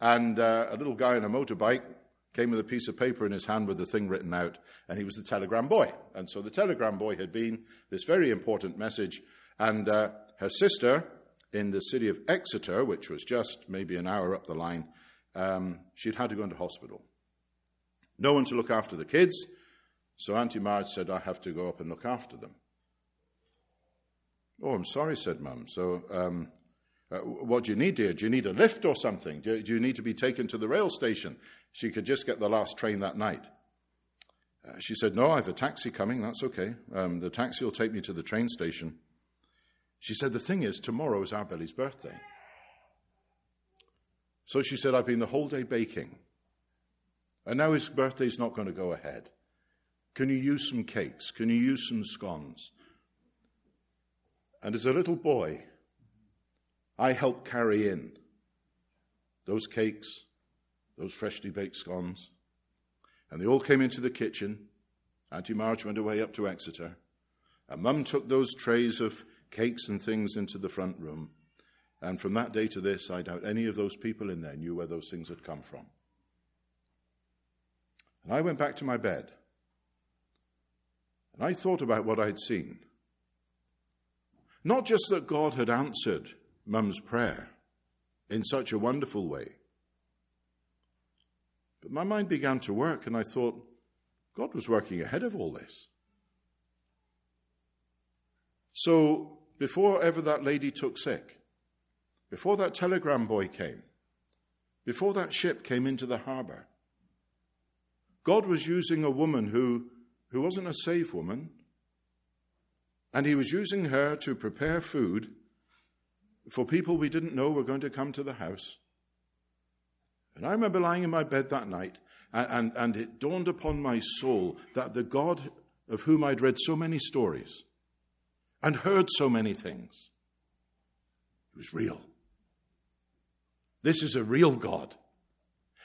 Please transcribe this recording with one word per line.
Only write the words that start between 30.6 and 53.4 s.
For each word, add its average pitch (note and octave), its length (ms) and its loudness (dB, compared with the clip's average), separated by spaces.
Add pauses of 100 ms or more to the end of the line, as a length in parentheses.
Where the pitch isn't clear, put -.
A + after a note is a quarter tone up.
rail F#3 220 2
station?" G#2+ 480 -2 (340)
She A2+ 180 -6
could G2+ 140 -4
just C3 220 0
get G#2 120 -2
the G#2 100 2
last G#2+ 280 0
train G#2+ 240 -2
that G2 160 -4
night. G#2 280 -2 (1200)
Uh, - 120 -18
she - 160 -6
said, G#2 200 0
"No, B2+ 160 6
I've A#2+ 180 2
a F2+ 40 -2
taxi C3 380 -4
coming. A2+ 320 -2
That's A2+ 200 -6
okay. A#2+ 320 -4 (180)
Um, F2+ 280 -2
the F2 100 -4
taxi B2+ 340 -4
will G#2+ 80 -2
take A2+ 200 -2
me G#2 100 -4
to G2+ 100 -8
the E2 100 -8
train A#2 260 -2
station." E2+ 500 -6 (1000)
She - 160 -8
said, C3+ 180 -2
"The A#2+ 80 -4
thing F#3 220 -2
is, G2+ 160 -2
tomorrow A#2 440 -2
is F#2 100 -8
our G#2 120 -4
Billy's E2 280 -10
birthday." C3 460 -8 (2250)
So C3+ 160 0
she C3+ 140 -4
said, B2+ 180 2
"I've B2 120 4
been A#2+ 120 2
the A2+ 80 0
whole C#3 220 -2
day C3+ 140 -4
baking, - 560 -4 (1300)
and A#2+ 120 -2
now D#3 140 4
his D3+ 160 0
birthday's C3 500 0
not A#2+ 160 -2
gonna G2 180 -4
go F2+ 200 -2
ahead. C#2+ 380 -10 (840)
Can C3+ 140 0
you C3+ 80 2
use C#3 320 0
some A#2+ 160 -2
cakes? - 460 -6
Can A2+ 180 0
you A#2 80 6
use B2+ 320 2
some A2 160 -2
scones?" D#2 640 -10 (1900)